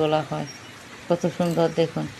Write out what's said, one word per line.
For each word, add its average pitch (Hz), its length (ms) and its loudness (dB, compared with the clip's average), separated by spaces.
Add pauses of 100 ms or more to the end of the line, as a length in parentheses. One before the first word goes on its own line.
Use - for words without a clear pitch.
বলা 156 280 4
হয়। 151 200 -4 (600)
কত 175 140 2 (140)
সুন্দর 165 320 4 (120)
দেখুন 160 260 0 (120)